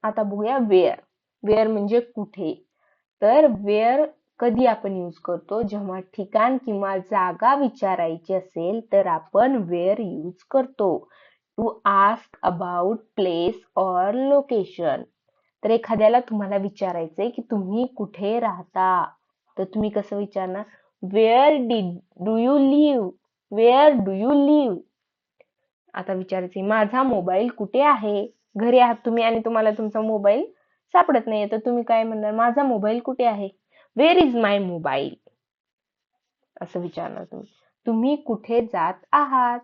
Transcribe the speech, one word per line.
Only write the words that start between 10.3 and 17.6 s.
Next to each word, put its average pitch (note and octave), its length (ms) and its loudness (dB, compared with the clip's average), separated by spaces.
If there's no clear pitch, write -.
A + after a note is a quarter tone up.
करतो. B3+ 580 -2
To A3+ 80 -2
ask G3+ 540 2
about F3+ 540 -2
place F3+ 400 -2
or G3+ 560 0
location. F#3 680 -2
तर G#3+ 60 0
एखाद्याला A3+ 500 2
तुम्हाला G#3 380 -4
विचारायचंय F#3+ 720 -4
की A#3+ 120 -10
तुम्ही G#3+ 440 -4